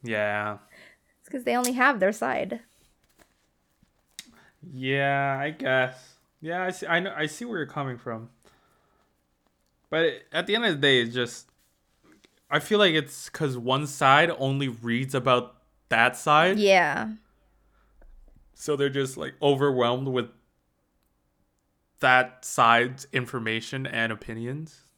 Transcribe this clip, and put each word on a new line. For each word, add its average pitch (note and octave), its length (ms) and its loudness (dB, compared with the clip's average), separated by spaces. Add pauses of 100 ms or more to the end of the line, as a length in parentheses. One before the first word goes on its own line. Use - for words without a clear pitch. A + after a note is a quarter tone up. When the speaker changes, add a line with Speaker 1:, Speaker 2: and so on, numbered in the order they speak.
Speaker 1:
Yeah. G#2 540 -4 (640)
Speaker 2:
It's - 80 -20
'cause B3+ 160 -10
they A#3+ 100 0
only B3 180 0
have B3+ 280 2
their F#3+ 120 2
side. G3+ 480 -4 (2000)
Speaker 1:
Yeah, C#3 680 0
I C#3+ 100 -4
guess. C3 680 -2 (240)
Yeah, E3+ 240 -6
I F#3 60 -4
see, F#3 160 -10
I E3+ 140 2
know, F#3+ 160 -8
I D#3 100 -4
see D3+ 180 -10
where A#3 140 -6
you're D3+ 80 -4
coming C3+ 320 -8
from. A#2 320 -10 (1600)
But D#3 320 0 (100)
at F3+ 140 -2
the G3+ 80 -2
end A#3 100 0
of G#3+ 80 2
the D3 60 -2
day, C3+ 240 6
it's A#2 120 -4
just, A#2+ 360 -4 (1000)
I D3 100 2
feel G#3 180 0
like F#3+ 160 4
it's D3 340 -4
'cause C#3 300 -4
one C3 280 -2
side C#3+ 520 4
only C3+ 300 -2
reads A#2+ 460 -4
about B2 420 0 (320)
that A#2+ 280 4
side. D#3+ 420 4
Speaker 2:
Yeah. F#3+ 520 4 (1400)
Speaker 1:
So D3 220 -4
they're C#3+ 120 0
just, C3+ 280 -4
like, C3+ 260 -10
overwhelmed C3+ 680 2
with B2+ 200 -2 (1700)
that B2+ 440 2
side's A#2+ 680 2
information A#2+ 760 -6
and A2+ 260 -4
opinions. A#2+ 680 -12 (160)